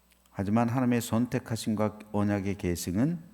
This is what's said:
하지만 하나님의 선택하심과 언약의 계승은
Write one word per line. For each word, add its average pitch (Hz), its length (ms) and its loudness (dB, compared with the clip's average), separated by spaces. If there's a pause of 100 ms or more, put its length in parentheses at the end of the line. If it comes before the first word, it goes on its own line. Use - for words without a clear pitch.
(320)
하지만 107 360 2
하나님의 123 340 2
선택하심과 113 1000 -2 (120)
언약의 101 460 0
계승은 101 600 0 (140)